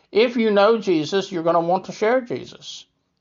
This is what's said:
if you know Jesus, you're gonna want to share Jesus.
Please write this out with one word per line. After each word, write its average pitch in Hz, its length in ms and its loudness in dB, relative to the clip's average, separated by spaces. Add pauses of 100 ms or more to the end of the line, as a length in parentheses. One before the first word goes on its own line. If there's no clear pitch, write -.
(120)
if 240 260 2
you 220 140 2
know 202 260 4
Jesus, 190 540 -2
you're 165 120 -4
gonna 170 160 2
want 175 260 -2
to 180 60 -14
share 240 300 0
Jesus. - 640 -12 (360)